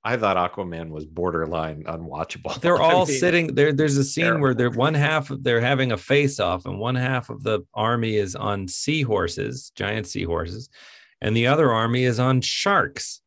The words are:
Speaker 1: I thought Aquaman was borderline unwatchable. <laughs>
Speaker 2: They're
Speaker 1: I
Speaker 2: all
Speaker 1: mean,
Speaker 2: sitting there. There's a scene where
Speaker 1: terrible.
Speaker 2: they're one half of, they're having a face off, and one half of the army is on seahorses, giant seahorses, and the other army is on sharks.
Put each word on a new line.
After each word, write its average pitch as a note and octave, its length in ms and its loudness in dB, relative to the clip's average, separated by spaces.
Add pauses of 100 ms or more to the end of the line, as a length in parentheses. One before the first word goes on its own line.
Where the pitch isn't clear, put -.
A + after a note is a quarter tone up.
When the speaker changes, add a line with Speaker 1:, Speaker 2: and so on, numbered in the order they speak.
Speaker 1:
I A#2+ 140 0
thought G2+ 200 2
Aquaman F2 520 -4
was D#2 160 -10
borderline D#2+ 760 -4
unwatchable. E2 760 -8
<laughs> - 0 -
Speaker 2:
They're E3+ 200 4
Speaker 1:
I - 0 -
Speaker 2:
all F3 240 6
Speaker 1:
mean, C#3 140 -2
Speaker 2:
sitting E3+ 360 2
there. D3 180 4
There's C#3+ 240 2
a C#3 60 4
scene E3 360 0
where C3+ 140 2
Speaker 1:
terrible. A2+ 40 -2
Speaker 2:
they're A#2+ 220 0
one D3 160 4
half D3 360 0
of, C3+ 120 -10
they're A#2 180 2
having C3 300 2
a G#2+ 60 -2
face C#3 420 2
off, F2+ 260 0
and F#2+ 140 -8
one A#2+ 160 -2
half B2+ 340 -2
of A2 140 -12
the G#2+ 180 0 (120)
army A2+ 420 0
is G2 200 0
on G2+ 320 -4
seahorses, A2+ 1080 -2
giant G#2 320 -4
seahorses, E2+ 600 -6 (500)
and G#2+ 160 -2
the A#2 120 2
other C#3+ 240 4
army A#2 320 2
is B2 160 2
on B2+ 220 4
sharks. - 840 -2